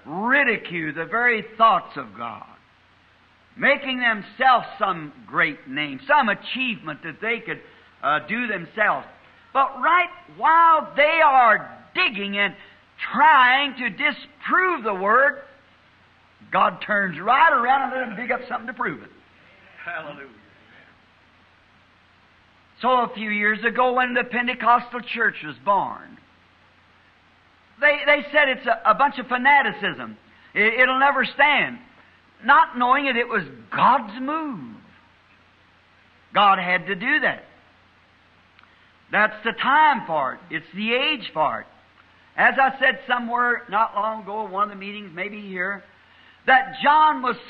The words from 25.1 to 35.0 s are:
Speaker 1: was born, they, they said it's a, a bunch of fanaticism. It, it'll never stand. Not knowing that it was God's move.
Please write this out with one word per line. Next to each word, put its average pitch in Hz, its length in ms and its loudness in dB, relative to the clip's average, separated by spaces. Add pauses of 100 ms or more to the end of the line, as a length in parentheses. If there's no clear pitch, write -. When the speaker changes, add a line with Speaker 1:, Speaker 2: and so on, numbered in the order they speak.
Speaker 1:
was 143 200 -12
born, 160 540 -2 (1600)
they, 294 280 4
they 294 160 2 (100)
said 294 160 4
it's 254 180 -4
a, 220 240 0
a 214 40 6
bunch 269 240 0
of 247 80 -8
fanaticism. 202 880 0 (380)
It, 220 260 2
it'll 262 180 2
never 269 280 2
stand. 220 520 0 (640)
Not 285 360 0
knowing 254 260 0
that 254 120 -2
it 240 120 -2
was 220 140 -4 (320)
God's 226 440 0
move. 262 580 -8 (1600)